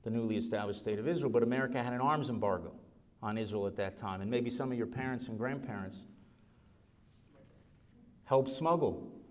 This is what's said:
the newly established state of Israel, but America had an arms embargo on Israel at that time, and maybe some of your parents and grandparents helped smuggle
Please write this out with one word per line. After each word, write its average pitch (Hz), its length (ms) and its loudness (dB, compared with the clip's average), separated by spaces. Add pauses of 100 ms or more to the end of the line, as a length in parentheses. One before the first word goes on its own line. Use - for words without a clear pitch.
the 113 60 -4
newly 113 280 2
established 104 420 -2
state 104 200 0
of 117 80 -2
Israel, 147 220 0
but 117 140 6
America 127 380 2
had 123 120 -2
an 123 80 -2
arms 143 280 2
embargo 98 440 0 (480)
on 107 160 -2
Israel 104 300 0
at 92 80 -4
that 98 220 -2
time, 95 240 -4
and 101 80 -2
maybe 120 200 2
some 127 220 -2
of 123 60 -2
your 113 100 0
parents 127 400 -4
and 110 100 -6
grandparents 127 680 -4 (2250)
helped 135 240 6
smuggle 156 640 2 (200)